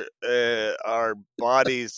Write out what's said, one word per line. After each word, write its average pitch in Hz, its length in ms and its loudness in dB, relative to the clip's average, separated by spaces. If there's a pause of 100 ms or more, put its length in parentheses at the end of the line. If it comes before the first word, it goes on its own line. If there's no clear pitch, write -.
(260)
uh, 117 460 0 (120)
our 113 300 0 (240)
bodies 127 600 2